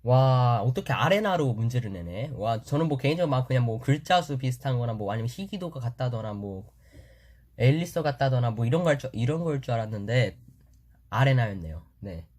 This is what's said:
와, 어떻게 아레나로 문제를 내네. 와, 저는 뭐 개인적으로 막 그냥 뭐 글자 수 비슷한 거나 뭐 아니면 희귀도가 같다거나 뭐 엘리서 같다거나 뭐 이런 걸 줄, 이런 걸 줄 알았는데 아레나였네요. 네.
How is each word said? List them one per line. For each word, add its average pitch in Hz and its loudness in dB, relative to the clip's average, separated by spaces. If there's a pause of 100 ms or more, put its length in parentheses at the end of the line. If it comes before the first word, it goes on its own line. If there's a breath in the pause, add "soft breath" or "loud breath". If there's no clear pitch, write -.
와, 123 4
어떻게 127 -2
아레나로 165 2
문제를 117 -2
내네. 95 -8
와, 110 -2
저는 156 0
뭐 139 0
개인적으로 160 0
막 127 2
그냥 127 2
뭐 113 -2
글자 160 2
수 143 -4
비슷한 127 -2
거나 120 -2
뭐 104 -4
아니면 113 -2
희귀도가 180 -8
같다거나 117 -4
뭐 98 -8 (880 soft breath)
엘리서 156 2
같다거나 131 2
뭐 113 0
이런 165 2
걸 143 4
줄, - -8
이런 147 0
걸 147 -2
줄 120 -2
알았는데 110 -2 (720)
아레나였네요. 104 0 (180)
네. 87 -10 (120)